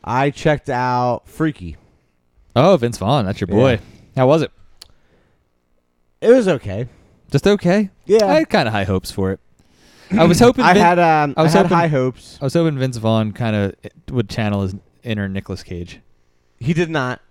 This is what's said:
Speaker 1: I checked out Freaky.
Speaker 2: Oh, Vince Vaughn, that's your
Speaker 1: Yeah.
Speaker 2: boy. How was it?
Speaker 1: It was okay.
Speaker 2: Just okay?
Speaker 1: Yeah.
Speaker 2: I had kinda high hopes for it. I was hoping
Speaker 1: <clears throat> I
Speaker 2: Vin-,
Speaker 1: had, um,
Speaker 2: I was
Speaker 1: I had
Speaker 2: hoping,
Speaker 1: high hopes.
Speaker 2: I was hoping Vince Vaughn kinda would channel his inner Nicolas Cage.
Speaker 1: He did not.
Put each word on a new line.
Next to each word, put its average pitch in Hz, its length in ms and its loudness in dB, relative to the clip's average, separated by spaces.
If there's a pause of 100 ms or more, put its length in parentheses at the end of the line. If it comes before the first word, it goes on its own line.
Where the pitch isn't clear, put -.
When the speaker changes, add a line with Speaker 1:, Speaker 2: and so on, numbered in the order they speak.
Speaker 1:
I 139 280 -2
checked - 380 -2
out 123 580 -4
Freaky. 95 500 -8 (800)
Speaker 2:
Oh, 170 220 6
Vince 117 200 -4
Vaughn, 113 280 -2
that's 98 140 -6
your 90 100 -6
Speaker 1:
Yeah. 98 60 -4
Speaker 2:
boy. 120 240 2 (360)
How 131 120 2
was 156 140 2
it? 123 100 -6 (1700)
Speaker 1:
It 214 100 2
was 247 160 4
okay. 117 400 -4 (420)
Speaker 2:
Just - 160 -2
okay? 196 440 2 (160)
Speaker 1:
Yeah. 208 200 2
Speaker 2:
I 277 140 2
had 320 100 -2
kinda 143 220 0
high 101 140 -2
hopes 95 260 -4
for 95 200 -4
it. 95 80 -8 (720)
I 196 120 2
was 170 160 4
hoping 240 260 4
Speaker 1:
<clears throat> - 0 -
I 175 80 6
Speaker 2:
Vin-, - 80 6
Speaker 1:
had, 175 180 4
um, 151 380 2
Speaker 2:
I 156 60 2
was 160 100 2
Speaker 1:
I 196 60 4
had 185 80 4
Speaker 2:
hoping, 170 100 2
Speaker 1:
high 170 100 2
hopes. 127 540 -4
Speaker 2:
I 143 40 -8
was 131 80 -4
hoping 160 260 0
Vince 131 180 -4
Vaughn 110 360 0
kinda 107 400 -4 (360)
would 120 200 -4
channel 104 340 -4
his 95 120 -6 (280)
inner 104 240 -6
Nicolas 95 340 -10
Cage. 87 380 -14 (580)
Speaker 1:
He 143 160 -4
did 165 160 -2
not. 127 420 -6